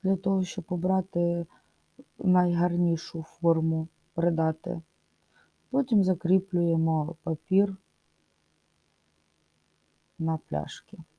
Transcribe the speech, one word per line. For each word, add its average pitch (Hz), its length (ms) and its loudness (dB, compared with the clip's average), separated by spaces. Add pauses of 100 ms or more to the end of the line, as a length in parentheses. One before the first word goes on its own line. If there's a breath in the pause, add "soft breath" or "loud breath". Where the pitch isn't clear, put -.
для 190 140 0
того, 190 280 0
щоб - 240 -8
обрати 175 760 -2 (720 soft breath)
найгарнішу 175 1040 0
форму, 160 640 0 (260)
придати. 165 680 -2 (880 soft breath)
Потім 240 340 2
закріплюємо 165 1160 0
папір 190 540 0 (2500)
на 160 180 -2
пляшки. - 600 -8 (200)